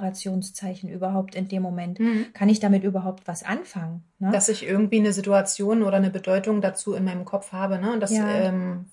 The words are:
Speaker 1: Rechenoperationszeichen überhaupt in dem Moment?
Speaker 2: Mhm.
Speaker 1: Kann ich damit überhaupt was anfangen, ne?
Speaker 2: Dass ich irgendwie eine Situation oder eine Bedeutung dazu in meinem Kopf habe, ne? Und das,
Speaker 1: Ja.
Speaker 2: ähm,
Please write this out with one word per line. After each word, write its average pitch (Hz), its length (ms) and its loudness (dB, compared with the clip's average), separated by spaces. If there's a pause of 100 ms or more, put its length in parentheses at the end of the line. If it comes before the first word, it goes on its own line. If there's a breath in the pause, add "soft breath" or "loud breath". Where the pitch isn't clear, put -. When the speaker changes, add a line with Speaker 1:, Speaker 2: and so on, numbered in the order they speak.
(120)
Speaker 1:
Rechenoperationszeichen 185 760 -6
überhaupt 190 460 -4
in 190 120 -4
dem 190 160 -4
Moment? 175 360 -6
Speaker 2:
Mhm. 226 340 2
Speaker 1:
Kann 202 160 2
ich 214 100 6
damit 196 240 4
überhaupt 185 440 -4
was 165 160 -8
anfangen, 170 600 -6 (160)
ne? 190 120 0
Speaker 2:
Dass 196 180 2
ich 208 180 -2
irgendwie 208 320 4
eine 208 140 4
Situation 196 680 2
oder 196 140 2
eine 190 120 4
Bedeutung 196 520 0
dazu 196 320 -2
in 190 120 0
meinem 180 200 -4
Kopf - 280 -6
habe, 190 260 -2
ne? 208 140 0
Und 220 80 0
das, 202 100 -2
Speaker 1:
Ja. 214 180 2
Speaker 2:
ähm, 185 640 0